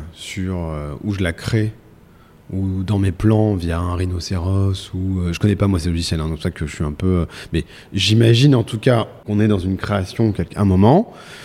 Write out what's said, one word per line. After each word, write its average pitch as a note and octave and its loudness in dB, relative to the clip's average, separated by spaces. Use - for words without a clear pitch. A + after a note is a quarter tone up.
sur, F#2 -6
euh, D2+ -6
ou G#2 -4
je F#2+ -4
la E2+ 0
crée, A2 -2
ou F#2+ -4
dans G2+ 0
mes G2 2
plans G#2+ 2
via E2+ -2
un F2 -4
rhinocéros, F#2 -2
ou, F#2+ -2
euh, F2 -2
je E2 -6
connais G#2 2
pas G2+ 0
moi F#2+ 2
ces E2 -2
logiciels, E2 -2
hein, D#2 -4
donc D#2+ -4
c'est - -14
ça F2 -2
que D#2+ -6
je - -12
suis E2+ -4
un D2 -2
peu, F#2 -4
euh, F2+ 2
mais D#2+ -2
j'imagine A#2 4
en A2+ 2
tout - -6
cas A#2 2
qu'on G#2 0
est A2 4
dans G#2 2
une F#2 -2
création G#2 0
quelque, - -6
un G2+ 4
moment. G#2 6